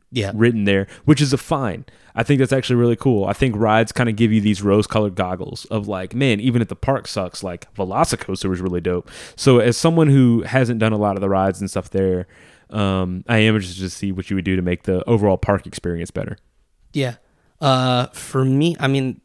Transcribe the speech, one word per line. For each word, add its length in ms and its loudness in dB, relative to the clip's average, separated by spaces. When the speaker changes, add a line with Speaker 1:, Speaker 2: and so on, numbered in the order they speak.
Speaker 1:
Yeah. 240 -4
Speaker 2:
ridden 300 2
there, 220 2
which 160 6
is 120 2
a 60 0
fine. 460 -4
I 60 -2
think 160 2
that's 140 2
actually 240 0
really 200 2
cool. 300 0
I 80 -2
think 220 0
rides 360 2
kinda 200 -2
give 200 2
you 80 4
these 220 0
rose 240 4
colored 300 -2
goggles 500 -6
of, 200 -6
like, 280 -8
man, 260 2
even 220 0
if 60 -4
the 80 -10
park 300 -4
sucks, 380 -8
like, 300 -12
Velocicoaster 720 -4
was 120 -2
really 200 -2
dope. 300 -4
So 220 6
as 180 2
someone 320 4
who 340 6
hasn't 380 0
done 120 2
a 40 0
lot 200 0
of 40 -6
the 80 0
rides 320 0
and 100 -4
stuff 200 -6
there, 360 0
um, 580 -2
I 100 2
am 160 4
interested 280 -6
to 80 -6
see 200 -6
what 200 -6
you 60 -2
would 100 -2
do 100 0
to 60 -2
make 220 -4
the 240 -2
overall 280 2
park 300 -2
experience 440 -8
better. 280 -8
Speaker 1:
Yeah. 220 -4
Uh, 480 2
for 360 -4
me, 360 0
I 80 -2
mean 360 -2